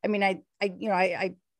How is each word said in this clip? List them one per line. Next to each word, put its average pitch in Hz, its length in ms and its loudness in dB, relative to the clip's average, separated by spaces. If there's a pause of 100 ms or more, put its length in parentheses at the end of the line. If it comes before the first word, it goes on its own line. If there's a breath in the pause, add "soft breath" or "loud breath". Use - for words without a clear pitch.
I - 20 0
mean, 208 160 2
I, 185 180 2 (200)
I, 202 160 0
you 220 100 -6
know, 196 80 2
I, 180 80 4
I, 185 320 -2 (240)